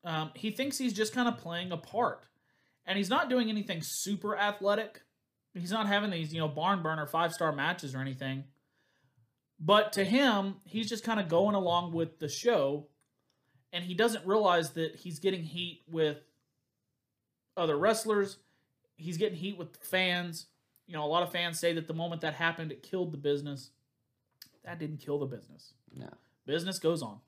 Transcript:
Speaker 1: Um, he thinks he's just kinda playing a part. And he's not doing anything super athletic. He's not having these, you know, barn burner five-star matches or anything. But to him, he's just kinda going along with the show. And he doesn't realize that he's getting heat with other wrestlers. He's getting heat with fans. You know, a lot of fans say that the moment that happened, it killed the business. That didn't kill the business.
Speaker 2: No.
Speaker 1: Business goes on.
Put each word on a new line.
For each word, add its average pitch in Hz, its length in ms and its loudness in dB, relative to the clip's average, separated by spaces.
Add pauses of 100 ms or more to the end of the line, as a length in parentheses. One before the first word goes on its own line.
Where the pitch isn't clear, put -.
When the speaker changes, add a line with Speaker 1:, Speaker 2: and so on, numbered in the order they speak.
Speaker 1:
Um, 156 320 -4
he 214 160 -4
thinks 269 260 -4
he's 247 160 0
just 214 200 0
kinda 240 180 2
playing 175 400 -6
a 170 60 -4
part. - 500 -2 (580)
And 190 120 -2
he's 196 120 0
not 277 200 2
doing 247 200 4
anything 202 320 -2
super 202 540 -4
athletic. 208 680 0 (500)
He's 175 180 -6
not 220 160 2
having 202 220 4
these, 160 240 -2
you 165 60 -2
know, 156 80 2
barn 165 340 0
burner 156 240 -2
five-star 165 460 2
matches 147 420 -2
or 131 60 -6
anything. 135 460 -6 (1120)
But 208 340 6
to 196 100 2
him, 202 640 2
he's 220 240 -6
just 226 140 -6
kinda 220 200 0
going 180 320 4
along 175 360 0
with 165 280 -2
the 156 80 -6
show. 147 600 0 (840)
And 175 140 -6
he 180 80 -6
doesn't 214 320 2
realize 185 480 4
that 160 220 -2
he's 160 240 -12
getting 185 240 0
heat 170 440 -8
with 156 380 0 (1300)
other 160 220 0
wrestlers. 208 600 2 (580)
He's 165 220 -6
getting 190 200 0
heat 190 200 -6
with 175 200 -12
fans. 175 680 -2 (400)
You 175 60 -16
know, 156 100 -4
a 147 40 0
lot 165 160 4
of 175 80 -4
fans 175 280 -2
say 170 140 2
that 160 140 -2
the 165 60 -6
moment 165 280 -4
that 156 120 -2
happened, 165 380 -2
it - 120 -14
killed 180 280 -4
the 151 60 -8
business. 143 540 -2 (920)
That 170 160 -12
didn't 151 180 -6
kill 143 220 -4
the 143 60 -2
business. - 480 -14 (200)
Speaker 2:
No. - 160 -12 (360)
Speaker 1:
Business 170 340 -2
goes 165 220 2
on. 107 260 -10